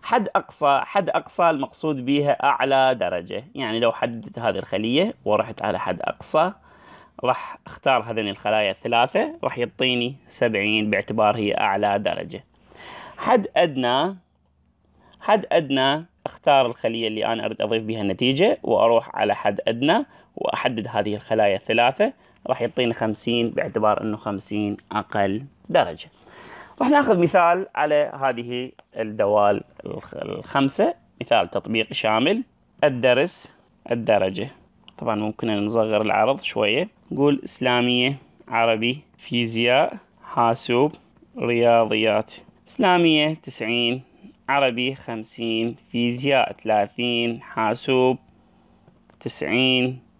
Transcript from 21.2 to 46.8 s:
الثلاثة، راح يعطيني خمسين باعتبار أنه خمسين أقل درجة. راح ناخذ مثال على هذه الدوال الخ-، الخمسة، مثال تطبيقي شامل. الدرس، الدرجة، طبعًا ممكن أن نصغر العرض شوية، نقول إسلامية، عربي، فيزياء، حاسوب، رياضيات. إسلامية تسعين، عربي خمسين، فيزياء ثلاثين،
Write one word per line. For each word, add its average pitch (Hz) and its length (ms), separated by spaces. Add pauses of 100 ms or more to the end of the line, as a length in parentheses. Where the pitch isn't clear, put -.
الثلاثة، 123 580 (340)
راح - 140
يعطيني 117 320
خمسين 117 560
باعتبار 107 520
أنه 107 160
خمسين 104 600 (140)
أقل 104 520 (260)
درجة. 90 400 (720)
راح 254 80
ناخذ 262 300
مثال 175 560
على 147 360 (100)
هذه 123 500 (260)
الدوال 104 680 (220)
الخ-، - 300
الخمسة، - 800 (280)
مثال 101 280
تطبيقي 110 460
شامل. 131 480 (400)
الدرس، 131 720 (360)
الدرجة، 104 580 (480)
طبعًا 113 180
ممكن 110 340
أن 104 160
نصغر 110 360
العرض 107 400
شوية، 113 480 (220)
نقول 139 320
إسلامية، 123 720 (320)
عربي، 117 520 (180)
فيزياء، 120 800 (260)
حاسوب، 123 680 (460)
رياضيات. 113 960 (340)
إسلامية 165 680
تسعين، 120 680 (480)
عربي 135 460
خمسين، 113 800 (160)
فيزياء 123 600 (120)
ثلاثين، 117 800